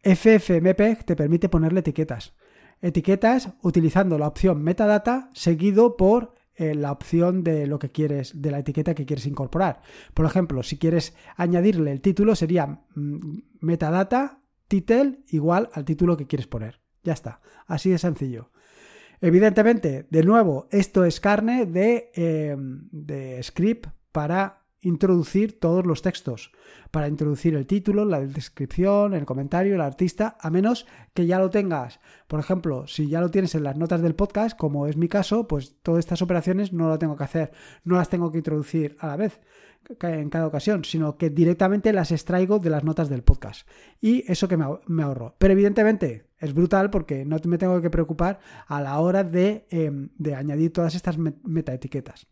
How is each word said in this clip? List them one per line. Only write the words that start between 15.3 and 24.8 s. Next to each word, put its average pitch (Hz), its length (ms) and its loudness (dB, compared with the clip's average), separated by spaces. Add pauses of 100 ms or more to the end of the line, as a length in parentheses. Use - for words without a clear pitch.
al 147 120 -8
título 165 320 2
que 143 100 -10
quieres 131 220 -6
poner. 110 320 -10 (240)
Ya 170 80 -2
está. - 280 -10 (260)
Así 170 240 -2
de 175 80 2
sencillo. 131 520 -6 (680)
Evidentemente, 190 880 4
de 160 140 4
nuevo, 190 480 4
esto 190 320 2
es 165 160 0
carne 220 440 0
de, 208 520 0
eh, 156 420 -2
de 139 840 -12
script 214 460 -2 (240)
para 175 480 -2 (260)